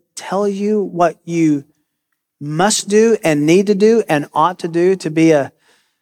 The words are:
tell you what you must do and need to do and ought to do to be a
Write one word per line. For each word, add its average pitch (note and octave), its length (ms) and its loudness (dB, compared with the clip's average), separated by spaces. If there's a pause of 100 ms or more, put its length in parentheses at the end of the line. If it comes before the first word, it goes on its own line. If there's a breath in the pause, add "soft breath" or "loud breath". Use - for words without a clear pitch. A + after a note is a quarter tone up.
(140)
tell G3+ 340 -4
you G3+ 360 -2
what F3 400 -2
you D#3+ 420 0 (760)
must E3 480 -2
do A3 340 4
and D3+ 220 0
need F#3 220 4
to G#3 80 2
do G#3+ 340 2
and D3 240 -2
ought E3+ 260 0
to F#3 80 -8
do E3+ 300 0
to F3 120 -8
be D#3+ 220 2
a C#3+ 220 0 (480)